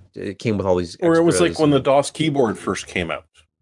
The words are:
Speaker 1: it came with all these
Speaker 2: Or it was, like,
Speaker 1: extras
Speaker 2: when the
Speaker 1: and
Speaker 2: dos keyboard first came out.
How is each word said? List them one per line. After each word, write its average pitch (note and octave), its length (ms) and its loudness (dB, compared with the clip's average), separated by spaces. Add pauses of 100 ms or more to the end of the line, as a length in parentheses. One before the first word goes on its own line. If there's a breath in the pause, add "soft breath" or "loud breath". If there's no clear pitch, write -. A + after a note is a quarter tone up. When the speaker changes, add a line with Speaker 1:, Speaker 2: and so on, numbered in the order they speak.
(160)
Speaker 1:
it F#2+ 240 -12
came G#2+ 180 -2
with G2 80 -4
all F#2 100 2
these F2+ 240 -4
Speaker 2:
Or E3 160 2
it E3 80 4
was, E3+ 180 2
like, A#2+ 100 2
Speaker 1:
extras E3 100 -4
Speaker 2:
when D3+ 100 4
the C#3+ 60 4
Speaker 1:
and C3 80 -2
Speaker 2:
dos C#3 260 2
keyboard C#3 460 0
first - 300 -6
came E2+ 240 -4
out. D2 140 -10 (360)